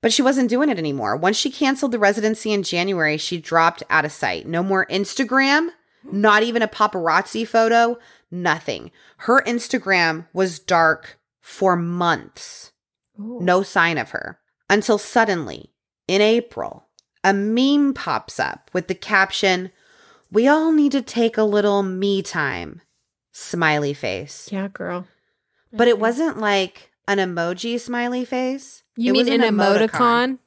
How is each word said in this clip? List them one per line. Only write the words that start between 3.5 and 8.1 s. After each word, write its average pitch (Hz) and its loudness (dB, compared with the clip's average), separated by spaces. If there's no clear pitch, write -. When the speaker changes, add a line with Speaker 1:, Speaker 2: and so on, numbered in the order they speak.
Speaker 1:
out 156 2
of 151 -4
sight. 90 -4
No 165 -2
more 190 0
Instagram, 269 0
not 208 2
even 226 0
a 214 -2
paparazzi 196 0
photo, 233 2